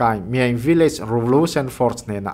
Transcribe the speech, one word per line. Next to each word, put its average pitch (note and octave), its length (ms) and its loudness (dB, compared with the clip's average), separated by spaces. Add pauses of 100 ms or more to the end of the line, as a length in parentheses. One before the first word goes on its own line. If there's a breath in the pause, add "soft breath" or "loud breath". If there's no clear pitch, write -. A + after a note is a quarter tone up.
kai A2+ 180 2 (140)
miai B2 200 2 (120)
Village D#3+ 340 2 (140)
Revolution C3 540 2 (100)
Force A#2+ 280 -2
hne G#2 200 -6
na G2 100 -6